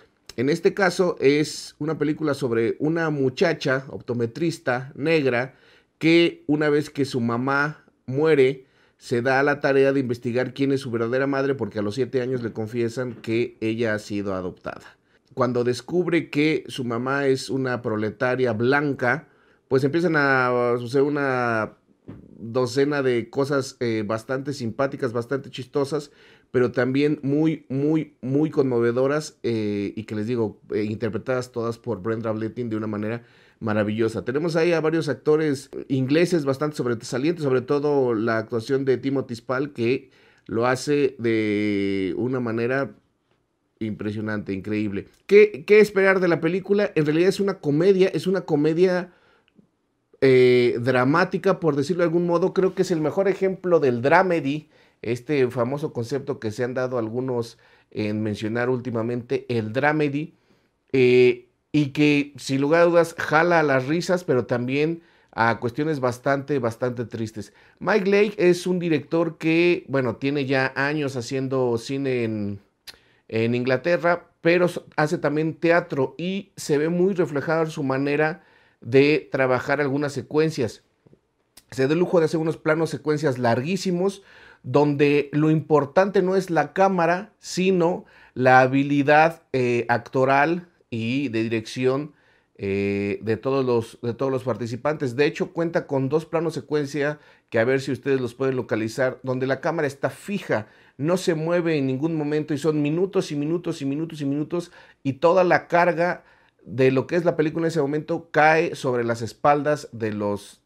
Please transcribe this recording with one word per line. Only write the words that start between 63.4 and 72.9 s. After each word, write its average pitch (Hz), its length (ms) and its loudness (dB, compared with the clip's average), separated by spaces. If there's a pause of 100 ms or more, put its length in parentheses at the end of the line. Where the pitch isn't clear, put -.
a 156 40 4
las 131 240 0
risas, 180 360 -2
pero 127 220 0
también 139 560 -2 (300)
a 113 280 0
cuestiones 147 400 -4
bastante, 139 600 -2
bastante 120 460 -4
tristes. 110 460 -10 (280)
Mike 190 280 0
Leigh 202 300 2
es 180 300 2
un 185 100 0
director 165 600 -2
que, 170 480 2
bueno, 127 300 -2
tiene 139 280 -2
ya 131 300 0
años 139 400 -2
haciendo 131 640 -2
cine 131 460 -2
en, 104 340 -4 (680)